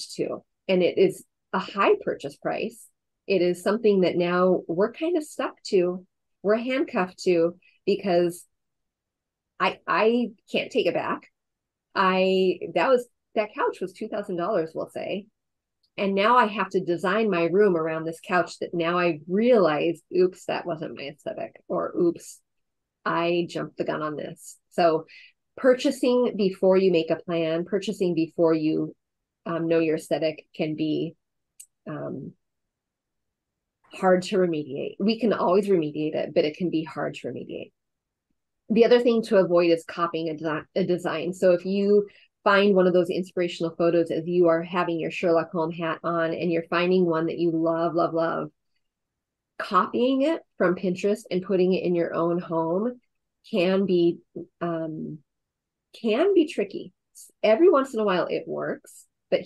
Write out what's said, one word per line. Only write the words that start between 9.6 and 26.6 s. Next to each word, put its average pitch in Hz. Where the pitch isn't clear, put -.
I 220
can't 151
take 220
it 165
back. -
I, 190
that 185
was, 247
that 214
couch 349
was 185
two 214
thousand 202
dollars, 170
we'll -
say. -
And 196
now 208
I 240
have 202
to 180
design 185
my 170
room 185
around 160
this 165
couch 175
that -
now 175
I 170
realize, 175
oops, 185
that 151
wasn't 160
my 127
aesthetic, -
or 170
oops, 170
I 170
jumped 151
the 170
gun 160
on 151
this. -
So 160
purchasing 254
before 190